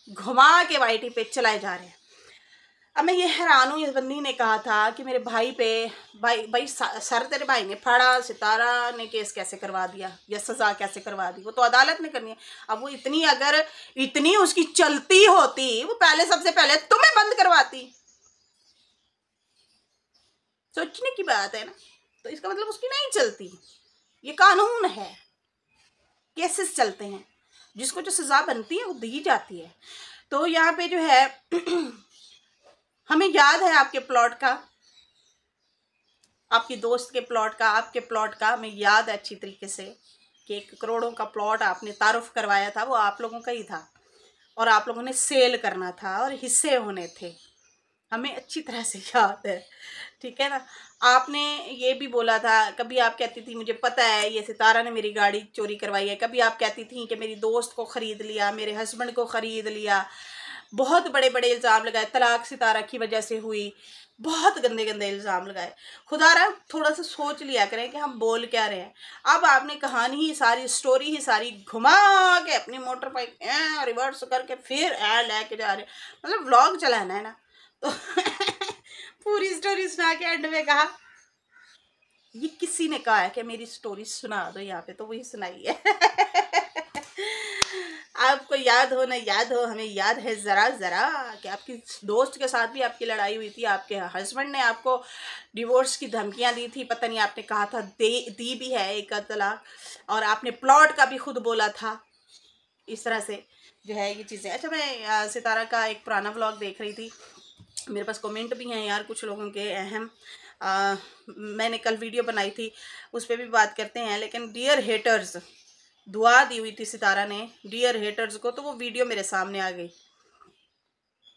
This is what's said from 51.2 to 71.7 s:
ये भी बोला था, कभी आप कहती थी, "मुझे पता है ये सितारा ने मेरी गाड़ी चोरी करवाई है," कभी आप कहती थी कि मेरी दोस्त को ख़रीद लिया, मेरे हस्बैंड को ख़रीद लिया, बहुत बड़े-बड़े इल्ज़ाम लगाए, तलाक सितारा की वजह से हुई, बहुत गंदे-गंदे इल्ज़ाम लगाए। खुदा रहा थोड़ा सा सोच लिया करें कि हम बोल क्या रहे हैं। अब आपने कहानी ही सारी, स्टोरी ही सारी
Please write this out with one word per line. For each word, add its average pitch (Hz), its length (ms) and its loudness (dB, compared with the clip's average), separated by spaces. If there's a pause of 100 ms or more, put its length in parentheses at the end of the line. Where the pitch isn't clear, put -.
ये 254 240 0
भी 277 120 -6
बोला 233 320 2
था, 220 320 4
कभी 240 280 -4
आप 233 200 2
कहती 233 220 -6
थी, 226 140 -16
"मुझे 226 180 -6
पता 240 320 0
है 214 280 2
ये 214 100 -4
सितारा 226 400 4
ने 233 80 -4
मेरी 214 220 -4
गाड़ी 208 420 0
चोरी 208 220 -6
करवाई 202 320 -4
है," 202 80 -6
कभी 233 240 -2
आप 226 180 4
कहती 220 260 -4
थी 240 220 -12
कि 226 100 -6
मेरी 220 180 -10
दोस्त 226 380 -2
को 233 120 -8
ख़रीद 220 380 -8
लिया, 214 300 -2
मेरे 214 220 -6
हस्बैंड 226 400 -8
को 240 100 -2
ख़रीद 220 440 -6
लिया, 208 400 -2 (680)
बहुत 269 340 2
बड़े-बड़े 254 400 2
इल्ज़ाम 233 360 4
लगाए, 220 200 -2
तलाक 233 420 2
सितारा 220 340 0
की 214 180 -10
वजह 220 220 -2
से 220 160 -6
हुई, 214 380 -8 (460)
बहुत 320 380 0
गंदे-गंदे 220 500 -2
इल्ज़ाम 196 380 -4
लगाए। 185 280 -10 (340)
खुदा 339 240 6
रहा 349 180 6
थोड़ा 311 400 -2
सा 311 120 -6
सोच 294 400 -6
लिया 247 240 0
करें 233 240 -6
कि 285 80 -12
हम 269 200 -8
बोल 226 280 0
क्या 226 200 0
रहे 202 120 -6
हैं। 180 160 -14 (320)
अब 339 180 4
आपने 294 320 4
कहानी 254 400 -2
ही 311 180 -2
सारी, 247 340 2
स्टोरी 269 360 2
ही 302 160 -4
सारी 226 500 -2